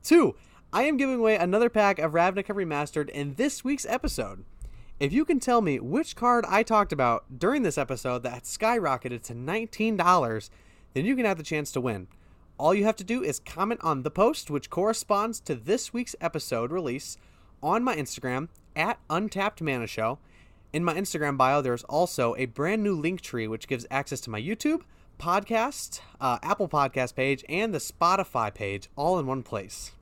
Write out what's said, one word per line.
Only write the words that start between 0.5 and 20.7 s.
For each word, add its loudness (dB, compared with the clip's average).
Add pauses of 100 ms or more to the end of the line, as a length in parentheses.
I 0
am 2
giving 2
away 4
another 4
pack 4
of 0
Ravnica 2
Remastered -2
in -6
this 0
week's -2
episode. -4 (560)
If 0
you 4
can 2
tell 4
me 2
which -2
card 2
I 2
talked 2
about 0
during 2
this 0
episode -2
that -8
skyrocketed -2
to -12
nineteen -2
dollars, 4 (420)
then 0
you 2
can 0
have 2
the -12
chance -4
to -2
win. -4 (500)
All 4
you 2
have 2
to -12
do -2
is -2
comment -4
on 2
the -2
post, 2
which -4
corresponds 0
to -4
this -2
week's -6
episode -4
release, -6 (460)
on 2
my 0
Instagram, -4 (280)
at 0 (100)
Untapped -2
Mana -2
Show. -2 (540)